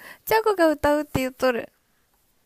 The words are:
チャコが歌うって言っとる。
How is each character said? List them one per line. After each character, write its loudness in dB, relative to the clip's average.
チ -2
ャ 2
コ 0
が 4
歌 0
う -2
っ -4
て -6
言 -2
っ -18
と 0
る。 -6